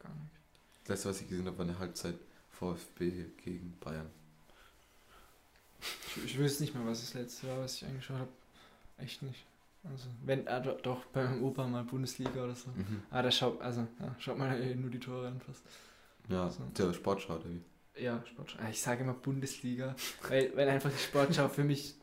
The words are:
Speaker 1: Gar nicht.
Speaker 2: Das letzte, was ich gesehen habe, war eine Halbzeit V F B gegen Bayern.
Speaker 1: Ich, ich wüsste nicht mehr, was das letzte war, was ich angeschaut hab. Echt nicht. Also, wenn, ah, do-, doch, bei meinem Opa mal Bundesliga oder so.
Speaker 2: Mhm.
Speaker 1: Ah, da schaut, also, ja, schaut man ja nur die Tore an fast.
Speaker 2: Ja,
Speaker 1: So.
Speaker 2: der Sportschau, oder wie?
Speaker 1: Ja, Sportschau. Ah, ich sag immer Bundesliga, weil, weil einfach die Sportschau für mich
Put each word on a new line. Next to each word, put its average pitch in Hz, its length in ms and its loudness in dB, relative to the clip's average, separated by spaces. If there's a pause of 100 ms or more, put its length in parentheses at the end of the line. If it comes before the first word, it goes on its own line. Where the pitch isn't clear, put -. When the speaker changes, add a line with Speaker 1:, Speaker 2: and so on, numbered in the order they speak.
Speaker 1:
Gar - 140 -12
nicht. - 160 -8 (520)
Speaker 2:
Das - 80 -16
letzte, 98 180 0
was 95 140 0
ich 85 60 -10
gesehen 92 180 0
habe, 87 120 -4
war 92 60 0
eine 85 140 -2
Halbzeit 87 360 -4 (360)
V 90 240 -2
F 85 120 -10 (120)
B 90 260 0 (180)
gegen 87 380 -8
Bayern. 78 300 -6 (1700)
Speaker 1:
Ich, - 440 -6
ich 120 140 -2
wüsste 143 240 4
nicht 147 120 0
mehr, 120 120 0
was 113 140 0
das - 140 -8
letzte 123 340 -6
war, 127 120 -2
was 131 160 -4
ich - 100 -8
angeschaut 131 320 -6
hab. 127 100 -4 (680)
Echt - 240 -8
nicht. 131 220 -10 (400)
Also, 131 240 -8 (160)
wenn, 135 240 2
ah, 123 100 2
do-, 131 240 0
doch, 127 240 0
bei 135 160 2
meinem 127 220 2
Opa 131 240 2
mal 120 160 0
Bundesliga 127 580 -2
oder 123 140 -2
so. - 140 -12
Speaker 2:
Mhm. 98 400 -4
Speaker 1:
Ah, 127 120 2
da 123 80 6
schaut, 123 300 4
also, 120 260 0 (140)
ja, 123 180 -4
schaut - 180 -2
man 127 240 2
ja 127 140 0
nur 127 160 -2
die 120 80 -4
Tore 127 300 -6
an 127 120 -6
fast. - 220 -14 (680)
Speaker 2:
Ja, 90 220 2
Speaker 1:
So. 87 100 -8 (160)
Speaker 2:
der 90 160 4
Sportschau, 98 440 0
oder 80 120 -6
wie? - 540 -10
Speaker 1:
Ja, 117 240 0
Sportschau. - 340 -12
Ah, 113 80 -2
ich 110 140 -4
sag 120 180 2
immer 131 140 0
Bundesliga, 131 800 -2 (340)
weil, 131 280 6
weil 139 120 8
einfach 139 220 6
die 131 80 0
Sportschau 143 500 6
für 147 140 2
mich 143 400 2